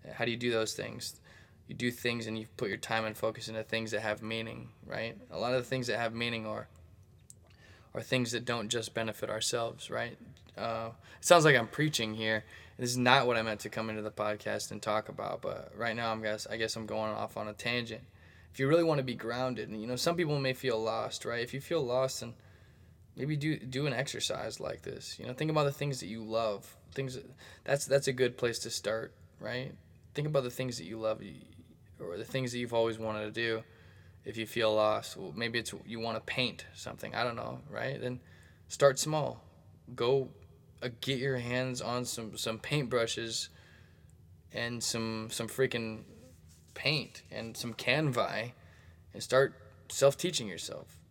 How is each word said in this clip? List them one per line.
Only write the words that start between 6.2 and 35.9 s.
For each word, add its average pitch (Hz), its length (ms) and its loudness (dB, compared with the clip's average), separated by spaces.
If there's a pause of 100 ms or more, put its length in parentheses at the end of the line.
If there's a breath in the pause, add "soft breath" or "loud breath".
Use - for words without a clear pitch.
are, 107 220 -6 (1200 loud breath)
are 113 80 -4
things 123 300 0
that 120 140 -2
don't 117 240 -2
just 113 240 -2
benefit 110 360 -2
ourselves, 113 600 -2
right? 117 280 -4 (400)
Uh, 113 340 -4 (280 loud breath)
it - 60 -8
sounds 175 180 12
like 147 140 10
I'm 113 100 4
preaching 131 460 2
here. 110 320 2 (320 loud breath)
This 123 140 0
is 123 60 0
not 123 300 8
what 120 80 4
I 113 60 4
meant 107 200 -2
to 110 80 -6
come 110 200 -4
into 107 120 -4
the 107 100 -4
podcast 104 600 -2
and 104 100 -8
talk 107 280 0
about, 101 320 -6
but - 340 -8
right 113 180 -2
now 113 200 0
I'm 110 80 -4
guess, 107 280 -2
I 110 60 -4
guess 113 220 0
I'm 110 80 -6
going 110 260 -2
off 107 240 -4
on 107 140 -4
a 107 40 -10
tangent. 117 500 -4 (500 loud breath)
If - 80 -4
you 135 80 4
really 170 140 8
wanna 151 200 4
be 127 100 -2
grounded, 120 560 -4
and, 107 120 -6
you 110 60 -6
know, 123 100 -4
some 170 180 2
people 151 240 2
may 131 140 2
feel 123 260 2
lost, 110 460 -2
right? 117 180 -2
If 120 100 -6
you 135 60 -4
feel 160 220 0
lost, 131 400 2
then 117 120 -10 (840 loud breath)
maybe 151 180 0
do, 151 220 0
do 131 300 -2
an 135 60 0
exercise 113 680 -2
like - 240 -6
this. - 360 -10
You - 60 -10
know, 123 80 -6
think 156 180 0
about 156 140 6
the 139 60 2
things 139 280 -2
that 87 80 -8
you 113 160 -8
love. 110 540 -2 (160)
Things 131 220 -4
that, - 140 -12 (360 loud breath)
that's, 143 200 2
that's 139 220 4
a 139 60 2
good 123 240 4
place 117 220 0
to 113 100 -6
start, - 440 -2 (280)
right? 123 320 -6 (400)
Think 151 140 0
about 143 160 4
the 123 60 -2
things 123 280 -4
that 82 80 -8
you 107 120 -8
love, 110 220 0
y-, 95 140 -12 (680)
or 87 180 -6
the 110 60 -6
things 131 280 -2
that 120 80 -6
you've 117 140 -4
always 113 260 4
wanted 110 260 -2
to 107 60 -6
do. 113 320 0 (640 loud breath)
If 110 120 -8
you 113 80 -2
feel 110 280 4
lost, 107 440 2
well, 92 180 -10
maybe 117 240 -2
it's, - 140 -6 (120)
you 113 140 -8